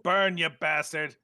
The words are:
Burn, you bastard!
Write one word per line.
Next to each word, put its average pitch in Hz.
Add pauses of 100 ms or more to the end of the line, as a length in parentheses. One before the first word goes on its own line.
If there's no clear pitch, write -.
Burn, 185
you 165
bastard! 151